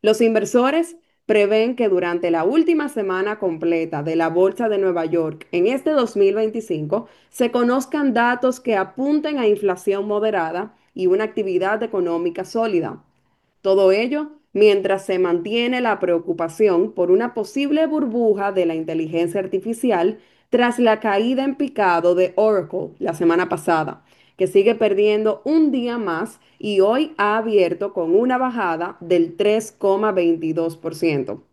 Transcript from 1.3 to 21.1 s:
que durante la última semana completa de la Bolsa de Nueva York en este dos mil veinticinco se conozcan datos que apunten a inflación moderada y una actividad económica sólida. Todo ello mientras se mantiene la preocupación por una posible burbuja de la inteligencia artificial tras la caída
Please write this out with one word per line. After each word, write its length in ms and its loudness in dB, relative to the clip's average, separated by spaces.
que 120 0
durante 440 0
la 100 0
última 460 0
semana 500 -4
completa 640 -4
de 140 -4
la 140 0
Bolsa 380 0
de 100 -2
Nueva 260 -2
York 480 -4
en 160 0
este 220 -2
dos 260 0
mil 180 2
veinticinco 720 -4
se 240 -2
conozcan 640 0
datos 440 0
que 160 -4
apunten 640 -2
a 80 0
inflación 640 -2
moderada 680 -4
y 140 -4
una 160 2
actividad 600 -2
económica 600 -4
sólida. 600 -4
Todo 320 4
ello 480 -2
mientras 540 2
se 140 -2
mantiene 600 0
la 200 0
preocupación 880 0
por 220 0
una 200 2
posible 540 -2
burbuja 640 0
de 160 0
la 80 -2
inteligencia 640 -2
artificial 800 -2
tras 320 0
la 180 4
caída 460 0